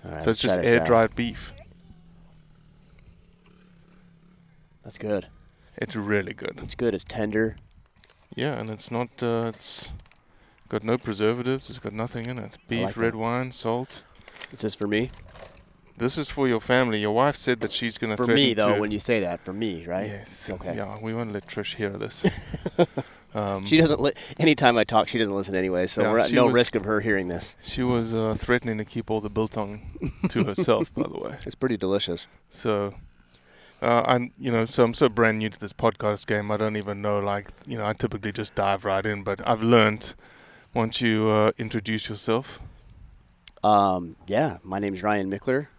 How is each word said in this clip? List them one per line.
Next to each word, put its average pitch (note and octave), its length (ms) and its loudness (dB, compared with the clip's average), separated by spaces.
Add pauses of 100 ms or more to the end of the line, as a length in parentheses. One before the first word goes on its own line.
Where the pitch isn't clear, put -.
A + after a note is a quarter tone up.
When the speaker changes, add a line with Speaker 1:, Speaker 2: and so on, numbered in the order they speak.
Speaker 1:
All - 80 -12
right, D#2 100 -8
Speaker 2:
So A#2 80 2
it's A2 120 0
Speaker 1:
let's - 0 -
Speaker 2:
just F#2+ 140 2
Speaker 1:
try F2+ 60 0
this A#2 120 6
out. A#2 80 6
Speaker 2:
air-dried A2+ 340 4
beef. - 380 -6 (3250)
Speaker 1:
That's - 160 -18
good. G#2 280 -2 (500)
Speaker 2:
It's - 200 -6
really G#2 380 0
good. - 280 -10
Speaker 1:
It's - 120 -10
good. A#2 200 2
It's F2 100 -4
tender. A2 520 0 (800)
Speaker 2:
Yeah, C3 240 -4
and A2 120 -6
it's G#2+ 200 -8
not, A#2+ 180 -4 (140)
uh, A#2 320 0
it's - 380 -8 (760)
got G#2 140 -4
no A2+ 160 0
preservatives. A#2+ 720 0
It's B2 80 -14
got G#2 140 -8
nothing A2+ 340 -6
in B2 120 -8
it. - 180 -12
Speaker 1:
I - 120 -20
Speaker 2:
Beef, A2+ 160 -2
Speaker 1:
like G#2 120 -4
Speaker 2:
red A2+ 180 0
Speaker 1:
that. A2 40 -8
Speaker 2:
wine, B2 340 -2
salt. A#2+ 500 -4 (500)
Speaker 1:
Is - 80 -16
this G#2+ 140 -2
for G#2 120 -4
me? G#2+ 240 0 (840)
Speaker 2:
This A#2+ 200 0
is D3+ 140 -4
for C#3 180 0
your A2+ 120 2
family. B2 400 2
Your G#2 120 0
wife C3+ 240 2
said B2 240 0
that A2+ 120 -4
she's A#2 260 -4
gonna A2 180 -2
Speaker 1:
For B2 80 -2
Speaker 2:
threaten A#2 180 6
Speaker 1:
me, B2 120 4
though, G#2 200 4
Speaker 2:
to G#2 60 2
Speaker 1:
when G#2 100 -2
you G#2 80 -4
say A2 220 2
that, F2+ 200 -2
for F#2 120 -10
me, F#2+ 340 -4
right? F#2 200 -4
Speaker 2:
Yes. - 440 -10
Speaker 1:
Okay. F2+ 260 -6
Speaker 2:
Yeah, G#2 260 -8
we A2 100 -6
won't A2+ 200 -6
let G2+ 140 -8
Trish - 300 -8
hear G#2 140 -4
this. G#2 340 -8 (540)
Speaker 1:
<laughs> F3 80 6 (460)
Speaker 2:
Um, G2 320 -4
Speaker 1:
She G#2+ 120 4
doesn't D#3 240 6
li-, C#3 100 2 (300)
anytime D3 360 6
I G#2+ 60 6
talk, A2 240 4
she - 100 -4
doesn't G2+ 200 0
listen F#2+ 180 -4
anyway, F#2 320 2
so G#2 160 0
Speaker 2:
Yeah, G#2+ 80 4
Speaker 1:
we're A2+ 80 4
at - 120 4
Speaker 2:
she A#2+ 40 0
Speaker 1:
no B2 120 6
Speaker 2:
was, B2 100 4
Speaker 1:
risk A#2+ 180 4
of G#2 100 0
her G#2+ 160 2
hearing G2 280 0
this. E2+ 340 -6
Speaker 2:
she - 220 -4
was, A#2 280 0
uh, A2 240 0
threatening A#2+ 420 0
to G#2+ 60 -6
keep - 240 -8
all A2 120 0
the G#2 100 -6
biltong G#2+ 520 -4 (480)
to - 120 0
herself, A2 500 0
by - 120 -4
the - 120 -8
way. - 240 -8
Speaker 1:
<laughs> - 60 -12
It's - 80 -10
pretty B2 220 -2
delicious. F#2+ 500 -2 (240)
Speaker 2:
So, G2+ 440 -2 (840)
uh, A#2+ 240 4
I'm, B2 320 2
you B2+ 140 -4
know, A2+ 140 2
so B2 180 2
I'm A#2 120 4
so C3+ 140 4
brand A2 300 4
new G#2+ 100 -2
to - 120 -10
this G#2 120 -10
podcast G#2 540 0
game. G#2 240 -2
I G#2+ 60 0
don't G#2+ 200 -2
even G2+ 240 -6
know, G#2 200 -2
like, G2+ 300 -4 (180)
you A#2+ 100 -6
know, G#2 80 -4
I G#2+ 60 0
typically G#2 400 -4
just G#2 240 -8
dive G2 280 2
right G2 220 0
in, G2+ 160 -4
but G2 240 -4
I've A2+ 160 2
learned. A2+ 500 6 (600)
Why A#2 100 0
don't A2+ 180 -2
you, A2 280 4
uh, G#2+ 280 6
introduce A2 520 -4
yourself? A2+ 500 -2 (1040)
Speaker 1:
Um, G2 540 4 (100)
yeah, G#2+ 380 0
my F#2+ 160 -6
name's G2 240 -4
Ryan G2+ 260 2
Mickler C3 380 -2 (100)